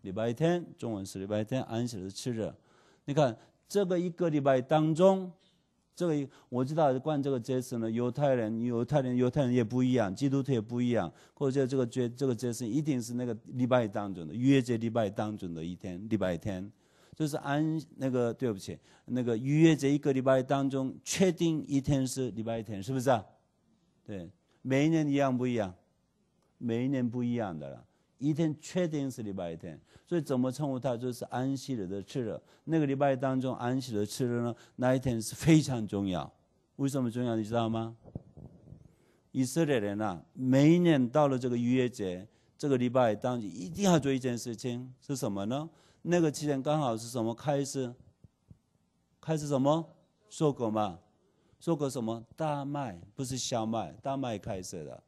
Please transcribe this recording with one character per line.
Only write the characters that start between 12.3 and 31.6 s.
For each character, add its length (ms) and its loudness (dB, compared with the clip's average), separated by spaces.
节 160 -4
日 160 -6
一 160 0
定 180 0
是 140 -8
那 100 -2
个 100 -4
礼 200 -2
拜 220 4
当 260 -4
中 140 -8
的， 80 -10
逾 140 4
越 120 8
节 160 0
礼 140 -2
拜 180 2
当 260 -4
中 200 -8
的 100 -6
一 100 -6
天， 320 -10
礼 80 0
拜 220 0
天。 340 -8
就 120 -2
是 100 -6
安， 440 -2
那 120 -4
个， 240 0
对 220 -2
不 60 -6
起， 180 -10
那 180 -2
个 120 0
逾 260 2
越 140 8
节 160 2
一 60 4
个 160 0
礼 80 2
拜 220 4
当 260 0
中， 340 -2
确 280 2
定 340 0
一 160 0
天 240 2
是 260 -4
礼 120 -6
拜 180 -4
天， 220 -8
是 100 -6
不 60 -2
是 100 2
啊？ 160 4
对， 240 -10
每 240 2
一 40 4
年 180 2
一 60 0
样 220 2
不 120 0
一 80 0
样？ 180 -2
每 260 -2
一 40 0
年 200 0
不 140 -4
一 100 -2
样 240 -4
的 100 -10
了。 160 -16
一 160 0
天 280 0
确 260 -2
定 240 -4
是 120 -10
礼 80 -6
拜 260 -6
天， 220 -14
所 100 0
以 40 2
怎 180 -2
么 100 2
称 200 -4
呼 100 -4
它？ 160 -2
就 160 -4
是 140 -8
安 300 -4
息 180 -8